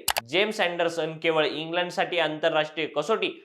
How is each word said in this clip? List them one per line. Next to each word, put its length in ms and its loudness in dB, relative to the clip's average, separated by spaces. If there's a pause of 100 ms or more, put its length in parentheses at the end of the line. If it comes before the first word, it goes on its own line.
(300)
जेम्स 320 2
अँडरसन 560 0
केवळ 280 2
इंग्लंडसाठी 760 -2
आंतरराष्ट्रीय 680 0
कसोटी 440 0 (140)